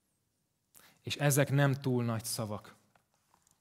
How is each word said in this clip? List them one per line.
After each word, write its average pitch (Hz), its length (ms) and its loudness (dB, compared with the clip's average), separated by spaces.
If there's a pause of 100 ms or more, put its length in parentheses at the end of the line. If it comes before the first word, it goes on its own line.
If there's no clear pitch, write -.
(1000)
És - 140 -10
ezek 143 360 2
nem 139 220 4
túl 127 300 -2
nagy 117 200 -4
szavak. 104 520 -8 (840)